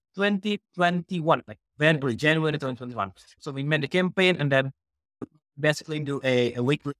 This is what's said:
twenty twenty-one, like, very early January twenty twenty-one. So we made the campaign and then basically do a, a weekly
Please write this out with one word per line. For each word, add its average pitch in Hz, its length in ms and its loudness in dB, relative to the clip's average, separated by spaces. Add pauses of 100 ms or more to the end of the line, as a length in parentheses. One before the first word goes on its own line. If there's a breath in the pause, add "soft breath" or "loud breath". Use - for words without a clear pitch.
(160)
twenty 208 460 -2 (140)
twenty-one, 175 720 0
like, 107 120 -16 (180)
very 156 220 4
early 131 160 -2
January 156 420 0
twenty 135 200 -6
twenty-one. 117 360 -6 (260 soft breath)
So 151 120 -10
we 139 120 -8
made 151 180 0
the 139 60 -2
campaign 185 520 2
and 143 120 0
then 135 200 2 (880)
basically 151 400 -2
do 143 240 -4
a, 123 320 2
a 123 80 -2
weekly 143 360 -2